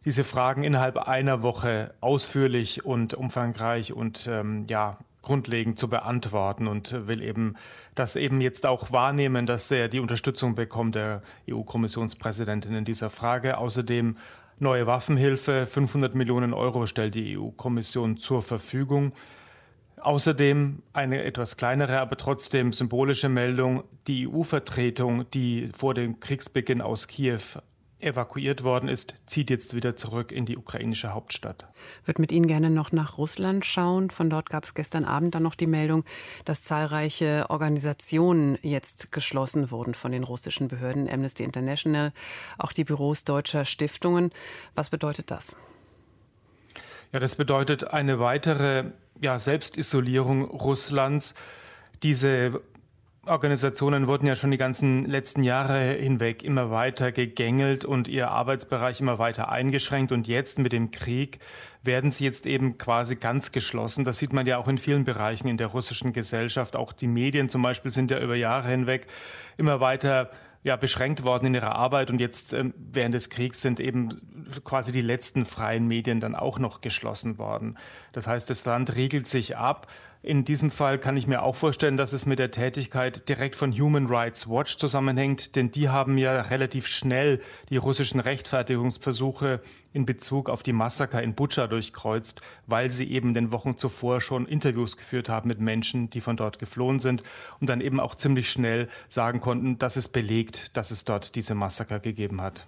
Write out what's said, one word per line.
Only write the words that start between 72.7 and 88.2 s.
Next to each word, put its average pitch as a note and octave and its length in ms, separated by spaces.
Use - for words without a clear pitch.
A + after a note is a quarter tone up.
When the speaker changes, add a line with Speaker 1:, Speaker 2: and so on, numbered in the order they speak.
Speaker 1:
während A#2 400
des A2+ 140
Kriegs B2 320
sind B2 180
eben B2 680
quasi B2+ 260
die B2+ 80
letzten A#2+ 460
freien A2+ 420
Medien A#2 320
dann A2 160
auch A#2 240
noch A#2+ 220
geschlossen A2 560
worden. G#2+ 400
Das G#2+ 160
heißt, A#2 220
das - 160
Land A#2+ 320
riegelt C3+ 300
sich A#2+ 280
ab. B2 320
In C#3+ 200
diesem D3 260
Fall C3+ 280
kann C3+ 180
ich A#2+ 100
mir C3 160
auch B2+ 140
vorstellen, D3 400
dass C3+ 160
es C3 120
mit C3+ 140
der B2+ 100
Tätigkeit B2+ 800
direkt C3 300
von C3+ 160
Human C#3+ 340
Rights A#2 420
Watch B2+ 280
zusammenhängt, C3+ 800
denn B2 120
die C#3+ 200
haben C3+ 280
ja C3 260
relativ C3 440
schnell C3 540
die C3+ 60
russischen C3 460